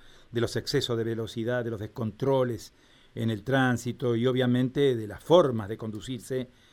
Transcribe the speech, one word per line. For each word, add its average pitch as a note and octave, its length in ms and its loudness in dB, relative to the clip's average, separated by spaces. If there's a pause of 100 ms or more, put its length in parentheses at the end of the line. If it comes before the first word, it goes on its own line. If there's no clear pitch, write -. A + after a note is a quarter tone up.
(300)
de A#2 120 0
los - 140 0
excesos B2 420 -2
de A2+ 60 0
velocidad, A2+ 600 -4
de A#2 60 -6
los A2 100 -6
descontroles A#2 960 -2 (400)
en A2+ 160 0
el G#2 120 -2
tránsito B2 720 0
y A#2 120 2
obviamente B2+ 680 2
de A2 120 -6
las G2+ 180 -12
formas C3 460 4
de A2 80 -6
conducirse A#2+ 680 -8 (240)